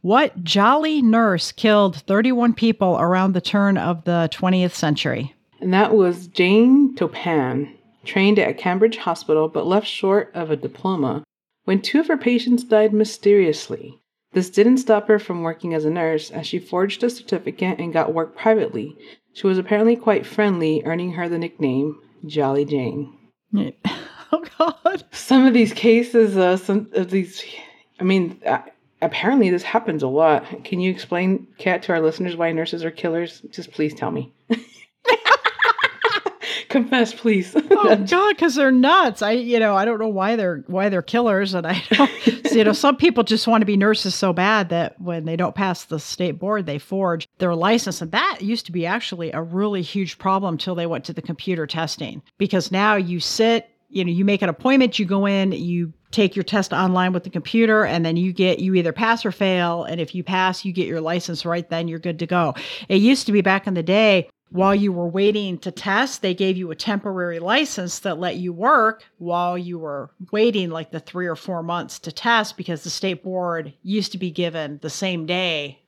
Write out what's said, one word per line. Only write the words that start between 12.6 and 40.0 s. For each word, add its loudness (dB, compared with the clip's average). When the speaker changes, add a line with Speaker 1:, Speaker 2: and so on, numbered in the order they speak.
Speaker 2:
died 4
mysteriously. 0
This 0
didn't 4
stop 2
her 0
from -6
working -6
as -2
a 2
nurse, -2
as -10
she -6
forged -2
a 2
certificate -6
and -6
got 0
work -4
privately. 0
She -4
was 2
apparently 2
quite 0
friendly, 0
earning -4
her -6
the -4
nickname -2
Jolly 0
Jane. -4
Speaker 1:
Yeah. -2
<laughs> -4
Oh, -2
God. -2
Speaker 2:
Some 4
of 8
these 4
cases, 4
uh, 4
some -2
of 0
these, -2
I -6
mean, 0
uh, 0
apparently 2
this 0
happens -2
a -2
lot. 2
Can -4
you 2
explain, -2
Kat, 0
to -2
our 2
listeners -2
why 0
nurses -4
are -4
killers? -6
Just -14
please -2
tell -6
me. -8
<laughs> 0
Confess, 2
please. 0
<laughs> -6
Speaker 1:
Oh, 6
God, 2
'cause 2
they're 4
nuts. 4
I, 0
you 0
know, 2
I 2
don't 0
know -2